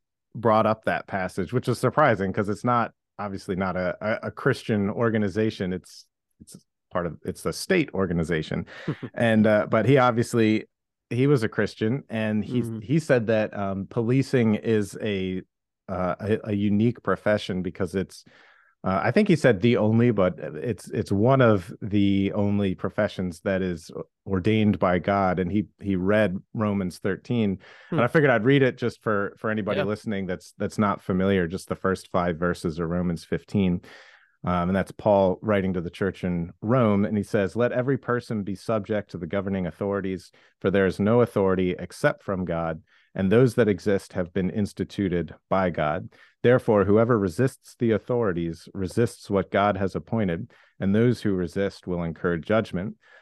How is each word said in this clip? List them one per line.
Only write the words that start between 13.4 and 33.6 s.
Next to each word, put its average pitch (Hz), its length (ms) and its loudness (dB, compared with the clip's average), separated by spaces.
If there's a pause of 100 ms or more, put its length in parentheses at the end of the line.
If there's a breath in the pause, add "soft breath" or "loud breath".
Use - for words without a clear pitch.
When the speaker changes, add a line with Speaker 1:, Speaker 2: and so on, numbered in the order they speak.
Speaker 1:
um, 98 340 -4
policing 120 640 2
is 107 480 -2
a, 92 400 -4 (460)
uh, 92 320 -2
a, 101 240 -2
a 107 100 -4
unique 104 480 0
profession 98 600 -2
because 90 320 -6
it's, - 300 -6 (600 soft breath)
uh, 92 200 0
I 113 80 2
think 208 160 2
he 170 80 6
said 113 240 2
the 120 160 4
only, 113 340 4
but 95 280 2
it's, - 520 -8
it's 104 220 -4
one 123 280 4
of 107 400 4
the 98 520 2
only 101 420 0
professions 95 680 -4
that 95 220 -2
is 87 300 -6 (340)
ordained 104 540 2
by 92 180 2
God. 92 400 0
And 90 140 -2
he, 104 140 0 (140)
he 98 140 -2
read 95 420 2 (160)
Romans 101 460 -2
thirteen, 101 600 -2 (320 loud breath)
Speaker 2:
Hmm. 175 60 -2
Speaker 1:
and 113 80 4
I 123 40 0
figured 147 220 4
I'd 110 140 2
read 135 180 6
it 123 140 2
just - 260 -6
for, 101 360 -2
for 113 120 -4
anybody 104 280 -2
Speaker 2:
Yeah. - 60 -2
Speaker 1:
listening 101 420 -4
that's, 90 320 -8
that's 101 200 -6
not 101 220 0
familiar, 95 460 0
just 90 220 -8
the 92 80 -4
first - 340 -4
five 87 280 0
verses 87 420 -4
of 82 80 -4
Romans 87 340 -2
fifteen. 90 600 -2 (640 loud breath)